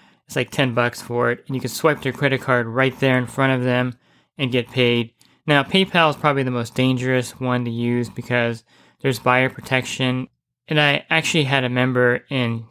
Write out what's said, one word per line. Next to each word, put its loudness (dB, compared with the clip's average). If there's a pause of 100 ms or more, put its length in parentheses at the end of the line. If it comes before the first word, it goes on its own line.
(260)
It's -12
like -4
ten 0
bucks 0
for 0
it, -6
and -6
you -4
can -6
swipe 0
their -2
credit -2
card 0
right 0
there 2
in -2
front 0
of -2
them 0 (400)
and -2
get -2
paid. 0 (320)
Now, 4
PayPal 2
is -2
probably 0
the -2
most -4
dangerous 0
one -2
to -4
use -2
because -2 (380)
there's 0
buyer 2
protection. -4 (400)
And 2
I 2
actually 0
had 0
a -2
member 2
in -2